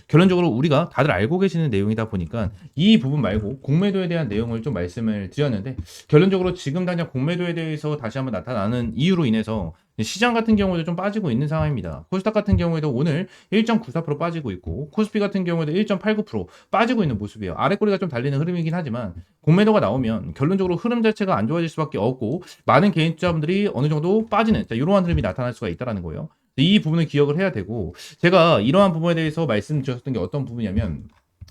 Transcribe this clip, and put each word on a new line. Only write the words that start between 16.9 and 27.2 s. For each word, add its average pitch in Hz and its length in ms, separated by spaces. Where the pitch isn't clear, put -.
있는 127 160
모습이에요. 101 360
아래 160 220
꼬리가 208 220
좀 190 100
달리는 139 300
흐름이긴 165 340
하지만 123 400
공매도가 208 380
나오면 110 520
결론적으로 180 440
흐름 233 260
자체가 208 340
안 104 100
좋아질 165 220
수밖에 156 300
없고 120 460
많은 165 280
개인 160 240
투자분들이 180 580
어느 143 160
정도 180 360
빠지는, 208 400
자, - 80
이러한 180 300
흐름이 170 160
나타날 110 320
수가 - 160
있다라는 92 340
거예요. 85 280
이 180 240
부분을 160 240
기억을 143 340